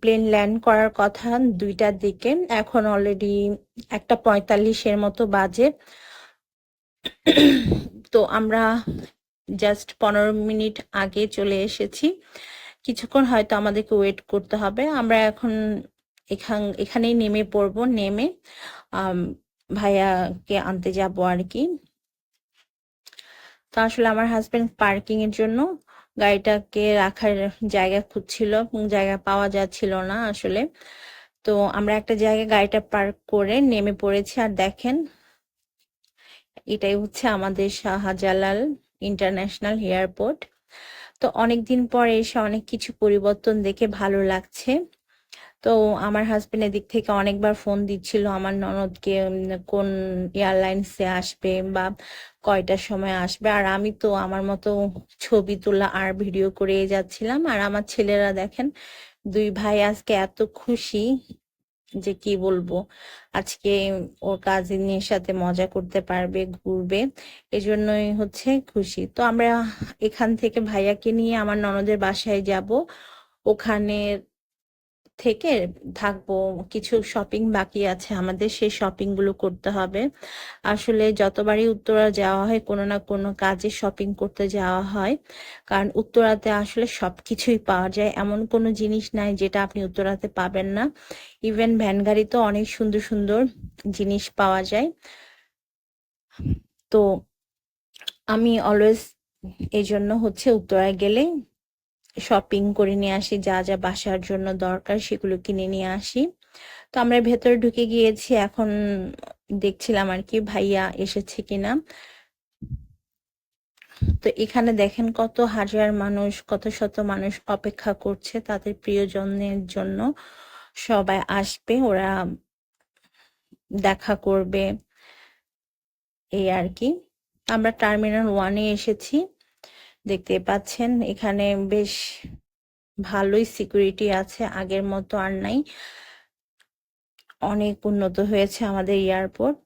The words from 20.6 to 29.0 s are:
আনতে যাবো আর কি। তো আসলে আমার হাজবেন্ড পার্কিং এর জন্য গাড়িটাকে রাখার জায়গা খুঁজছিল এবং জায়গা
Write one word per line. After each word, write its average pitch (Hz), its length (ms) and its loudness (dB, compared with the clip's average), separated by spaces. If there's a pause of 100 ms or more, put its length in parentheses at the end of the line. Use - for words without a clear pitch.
আনতে 185 200 -4 (100)
যাবো 190 240 -2
আর 180 160 2 (120)
কি। 233 100 -4 (2000)
তো - 60 -10 (100)
আসলে 226 260 2
আমার 226 200 2
হাজবেন্ড 233 340 0 (140)
পার্কিং 202 440 0
এর 214 140 0
জন্য 220 200 0 (640)
গাড়িটাকে 208 640 2 (180)
রাখার 202 340 0 (400)
জায়গা 190 260 2
খুঁজছিল 202 500 -4 (140)
এবং 226 160 -4 (140)
জায়গা 196 200 2 (120)